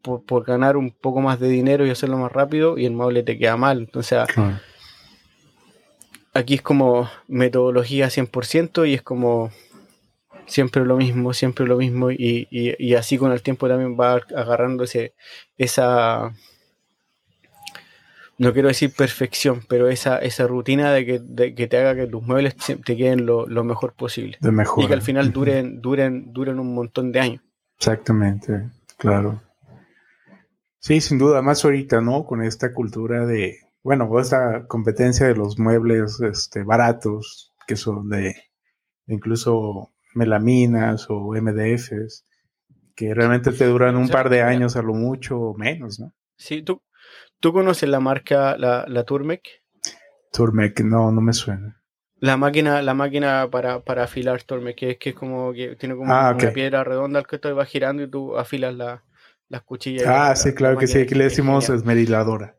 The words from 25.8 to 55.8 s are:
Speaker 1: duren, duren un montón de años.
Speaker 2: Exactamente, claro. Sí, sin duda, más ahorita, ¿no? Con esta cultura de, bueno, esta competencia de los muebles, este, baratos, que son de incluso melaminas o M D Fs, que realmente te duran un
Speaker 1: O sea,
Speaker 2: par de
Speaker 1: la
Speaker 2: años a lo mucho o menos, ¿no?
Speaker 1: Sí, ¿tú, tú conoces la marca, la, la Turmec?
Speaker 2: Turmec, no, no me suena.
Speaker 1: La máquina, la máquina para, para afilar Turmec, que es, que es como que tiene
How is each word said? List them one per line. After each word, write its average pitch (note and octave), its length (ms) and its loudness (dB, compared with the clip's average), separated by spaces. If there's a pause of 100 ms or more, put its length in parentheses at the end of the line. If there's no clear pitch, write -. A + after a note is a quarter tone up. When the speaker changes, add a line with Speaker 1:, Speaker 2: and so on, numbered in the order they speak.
Speaker 1:
duren, C3 520 -2
duren C3 260 -4
un B2 140 -6
montón B2 380 -4
de B2+ 80 0
años. B2 220 -2 (380)
Speaker 2:
Exactamente, G#2+ 880 0 (280)
claro. G#2 440 0 (1400)
Sí, D#3 220 2
sin C#3+ 160 0
duda, C#3 240 4
más C#3+ 240 0
ahorita, C3+ 360 2
¿no? B2 240 -2
Con A2+ 180 -4
esta A#2 300 -4
cultura A#2 520 -4
de, G#2 320 -2 (260)
bueno, C3 240 0 (120)
esta B2+ 480 0
competencia A#2+ 600 2
de A#2+ 80 4
los G#2 240 -4
muebles, A2+ 640 2
este, G#2 420 -6
baratos, A#2 880 -2 (140)
que - 80 -4
son G#2 340 -8
de G2+ 260 -4 (720)
incluso A2 840 -2 (220)
melaminas A2+ 960 2
o G#2 260 -6
M A2 180 -2
D A2 240 0
Fs, A2 480 -10 (680)
que G#2+ 180 -4
realmente A#2+ 380 4
te - 140 2
duran B2 320 4
un B2+ 60 2
Speaker 1:
O B2+ 40 0
sea, B2+ 60 2
Speaker 2:
par C3 160 2
de B2 100 6
Speaker 1:
la A#2+ 80 4
Speaker 2:
años B2 280 0
a A#2+ 60 -2
lo A2 120 -2
mucho B2 460 -4
o G#2+ 180 -6
menos, A2+ 420 -6
¿no? C3+ 140 -18 (240)
Speaker 1:
Sí, D#3 260 -10
¿tú, F3+ 180 -6 (580)
tú E3 140 2
conoces F#3 360 2
la C#3 100 2
marca, C3+ 580 0
la, B2 300 0
la A#2+ 160 -2
Turmec? C#3+ 580 -6 (680)
Speaker 2:
Turmec, A2 500 0
no, A2 300 2
no A2 100 2
me A2+ 120 2
suena. G2+ 480 -8 (380)
Speaker 1:
La C3+ 180 2
máquina, C#3+ 440 2
la C3+ 140 0
máquina C#3 560 0
para, B2 300 -4
para B2 240 -4
afilar B2 380 -4
Turmec, B2 340 -10
que B2+ 140 -4
es, B2 60 -8
que - 120 -8
es B2+ 60 -10
como B2+ 380 -8
que B2 220 -10
tiene C3 200 -10